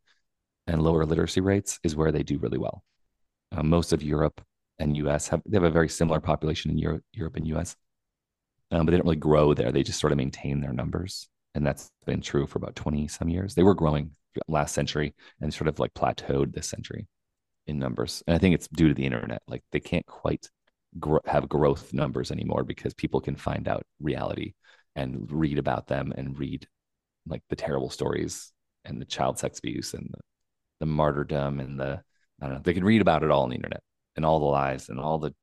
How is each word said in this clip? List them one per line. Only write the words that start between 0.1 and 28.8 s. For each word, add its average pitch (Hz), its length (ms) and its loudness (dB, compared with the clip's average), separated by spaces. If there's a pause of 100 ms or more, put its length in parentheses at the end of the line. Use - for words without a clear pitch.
and 80 140 2
lower 80 220 4
literacy 85 360 0
rates 98 420 0
is 78 140 -2
where 78 160 2
they 73 100 0
do 71 160 -2
really 60 200 -2
well. - 260 -6 (680)
Uh, - 140 -4
most 82 280 4
of 76 100 0
Europe 76 380 0 (380)
and 76 180 0
U 73 140 0
S 73 180 0
have, 82 160 0
they 101 120 -2
have 87 80 6
a 82 60 6
very 80 180 4
similar 80 320 0
population 78 500 -2
in 78 80 0
Euro-, 80 220 -2 (120)
Europe 80 240 -8
and 80 120 -4
U 78 100 -2
S, 85 160 -6 (960)
um, 82 160 4
but 82 60 6
they 87 60 6
don't 82 80 4
really 82 100 4
grow 76 380 6
there. 62 180 2
They 69 100 2
just - 160 -4
sort 76 140 2
of 71 60 2
maintain 69 420 -2
their 69 120 -4
numbers. 87 560 -6 (260)
And 73 120 0
that's - 240 -4 (160)
been 76 160 -2
true 71 240 0
for - 120 -6
about - 180 -8
twenty 76 320 -2
some - 200 -6
years. 92 260 -2
They 85 80 4
were 95 120 8
growing 78 380 2 (360)
last 76 260 0
century 73 400 -2 (260)
and 76 120 -4
sort 78 160 -2
of, 73 100 -4
like, 58 140 -2
plateaued 69 640 0
this - 140 -8
century - 380 -10 (600)
in 76 120 -4
numbers. 64 480 -4
And 85 80 4
I 82 40 4
think 92 160 6
it's - 140 -2
due 78 200 6
to 71 60 6
the 67 100 -2
internet. 58 420 -4
Like, 62 240 -10
they 76 100 0
can't - 260 -2
quite - 420 -4 (500)
gro-, 76 280 2
have 71 240 0
growth 73 420 2
numbers 65 380 -2
anymore 73 340 -2
because - 300 -8
people - 260 -2
can 71 160 -6
find 73 320 -4
out - 160 -2 (160)
reality - 540 -4 (420)
and 65 340 -6
read 73 280 0
about 67 300 -2
them 69 280 -4
and 67 220 -8
read, - 280 -6 (600)
like, 73 240 -8
the - 60 -4
terrible 69 340 -2
stories - 600 -4 (360)